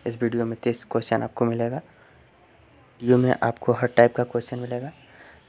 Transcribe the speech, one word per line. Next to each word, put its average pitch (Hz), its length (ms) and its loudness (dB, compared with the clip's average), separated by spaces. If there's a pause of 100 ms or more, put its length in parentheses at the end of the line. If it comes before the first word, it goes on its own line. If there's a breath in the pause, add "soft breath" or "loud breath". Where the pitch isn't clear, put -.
इस 113 140 -6
video 117 240 0
में 113 180 -6
तीस 117 200 -2
question 113 400 -2
आपको 113 220 -2
मिलेगा। 117 320 -2
वीडियो - 1400 -4
में 127 260 4
आपको 117 300 0
हर 120 140 0
type 120 280 4
का 123 80 0
question 120 360 -6
मिलेगा। 123 320 -8 (580 loud breath)